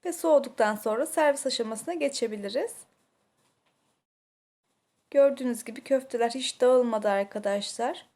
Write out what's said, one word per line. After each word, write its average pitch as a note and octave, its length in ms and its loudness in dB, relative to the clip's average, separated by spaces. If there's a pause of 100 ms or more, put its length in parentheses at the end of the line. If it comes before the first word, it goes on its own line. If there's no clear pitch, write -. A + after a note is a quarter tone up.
Ve F4 80 -4
soğuduktan C#4 600 2
sonra A3+ 300 -2
servis D4 400 0
aşamasına A3+ 480 -4
geçebiliriz. B3 800 -4 (2250)
Gördüğünüz C#4 520 2
gibi A#3 180 -12
köfteler B3+ 480 0
hiç B3+ 320 -4
dağılmadı A#3+ 480 4
arkadaşlar. G3+ 960 -2 (100)